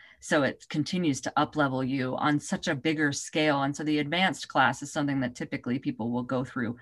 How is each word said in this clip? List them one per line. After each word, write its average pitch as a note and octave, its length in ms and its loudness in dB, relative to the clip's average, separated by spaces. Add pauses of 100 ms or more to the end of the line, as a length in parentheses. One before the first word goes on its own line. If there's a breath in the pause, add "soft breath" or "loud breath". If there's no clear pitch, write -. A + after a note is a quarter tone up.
(220 soft breath)
So D#3 200 2
it - 280 -2
continues D3+ 520 0
to - 160 -6
up-level C#3 460 2
you B2+ 320 -2
on D3 240 2
such - 280 -2
a E3+ 60 0
bigger D3+ 380 0
scale. D3+ 500 0
And C#3 140 0
so D#3+ 80 -6
the D3+ 160 2
advanced E3 480 0
class B2+ 340 4
is C#3+ 100 -8
something C#3+ 280 0
that B2 160 -2
typically C3 420 -4
people A#2+ 320 -4
will B2 140 -2
go C3 200 -2
through A#2+ 380 -4